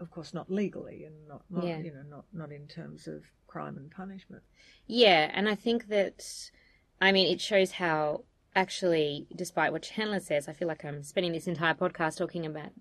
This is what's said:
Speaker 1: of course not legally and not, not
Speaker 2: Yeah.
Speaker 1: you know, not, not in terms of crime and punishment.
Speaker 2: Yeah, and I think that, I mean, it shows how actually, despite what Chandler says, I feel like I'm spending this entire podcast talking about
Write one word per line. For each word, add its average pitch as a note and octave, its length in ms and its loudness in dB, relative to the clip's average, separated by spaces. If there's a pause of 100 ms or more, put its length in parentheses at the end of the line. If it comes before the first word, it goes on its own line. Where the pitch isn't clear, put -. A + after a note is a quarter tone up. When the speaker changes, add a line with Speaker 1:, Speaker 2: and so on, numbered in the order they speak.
Speaker 1:
of E3+ 100 -14
course E3 240 -14
not E3 160 -8
legally F#3+ 540 -4
and D#3 100 -18 (140)
not, C#3 200 -18
not F3 160 -4
Speaker 2:
Yeah. E3+ 140 -4
Speaker 1:
you D#3+ 140 -10
know, C#3 180 -16
not, C#3 220 -18
not D#3 180 -10
in D3 160 -16
terms D3+ 400 -16
of D3+ 160 -12 (240)
crime D3 300 -10
and C#3+ 160 -16
punishment. F#3+ 500 -16 (460)
Speaker 2:
Yeah, G3 440 8
and G3+ 160 2
I G#3 60 2
think A#3 320 -2
that, - 640 -2 (500)
I F#3+ 120 6
mean, F#3 200 6
it F3+ 80 -2
shows F#3+ 320 4
how D#3 520 0 (320)
actually, E3 800 2
despite E3 380 0
what D#3+ 100 -4
Chandler G#3 380 -2
says, D3 280 -2
I D#3+ 40 -12
feel E3+ 160 -4
like D#3 160 -6
I'm D3 180 -8
spending F3 300 -2
this E3 160 -4
entire D#3+ 260 2
podcast E3+ 440 0
talking E3+ 280 -4
about D3+ 240 -10 (100)